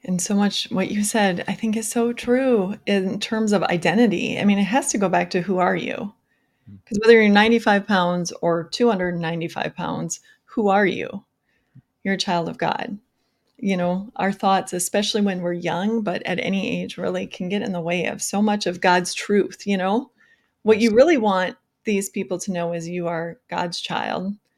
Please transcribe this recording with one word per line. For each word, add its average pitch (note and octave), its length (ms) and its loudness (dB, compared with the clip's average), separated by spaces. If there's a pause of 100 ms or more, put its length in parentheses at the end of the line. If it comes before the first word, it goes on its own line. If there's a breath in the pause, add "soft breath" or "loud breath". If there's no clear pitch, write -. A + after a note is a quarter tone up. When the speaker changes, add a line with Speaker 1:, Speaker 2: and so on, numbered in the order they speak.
Speaker 1:
And F3+ 180 -2
so G#3 120 -2
much G3+ 360 0
what F#3+ 200 -2
you G#3 120 -2
said, G3+ 460 0
I G3 60 -4
think, A3 220 -4
is A3 120 -4
so A#3+ 240 0
true A#3+ 640 2 (100)
in F#3+ 320 0
terms A3 340 -2
of F#3+ 120 2
identity. F3 760 2
I - 60 -2
mean, G3+ 140 4
it G3+ 60 2
has B3 280 0
to A3 60 -2
go G3 100 0
back F3 220 0
to F3+ 120 -2
who F3+ 160 -2
are F#3 180 2
you? - 380 -8 (560)
Speaker 2:
Mm. G2+ 160 -20
Speaker 1:
'Cause G#3 160 -4
whether A3+ 180 10
you're G#3+ 120 6
ninety-five G#3 560 4
pounds F3+ 520 0
or E3+ 280 0
two A#3+ 200 2
hundred F3+ 300 0
ninety-five E3 560 -4
pounds, E3 460 -6 (240 soft breath)
who G#3 240 -2
are G3 180 4
you? - 380 -4 (800 soft breath)
You're G3 100 0
a F#3 40 -4
child E3+ 300 -2
of E3 100 -10
God. - 400 -4 (600)
You G3 160 0
know, F3+ 380 -2
our F#3+ 160 -2
thoughts, G3 420 0
especially G#3 480 -2
when F#3+ 220 0
we're F3 100 -2
young, F3 500 -2
but F#3 200 -4
at - 160 -4
any F#3 420 -2
age - 160 -8
really, F3+ 300 -4
can - 220 -8
get G3+ 140 -2
in G3+ 100 -4
the F3 80 -4
way E3+ 260 -2
of - 160 -6
so - 180 -2
much G#3 260 0
of F3+ 140 -4
God's F3+ 320 2
truth, - 540 -2
you G3+ 100 0
know? F#3+ 360 -2 (500 soft breath)
What G#3+ 160 4
you A3+ 120 4
Speaker 2:
Yes. - 60 0
Speaker 1:
really D4+ 200 8
want F#3+ 400 0 (260)
these G3 260 -2
people F#3+ 300 -6
to F#3+ 140 -8
know E3+ 200 -2
is E3+ 160 -6
you F3 200 -4
are E3 320 -6 (100)
God's F3 300 -4
child. F3+ 520 -4 (260)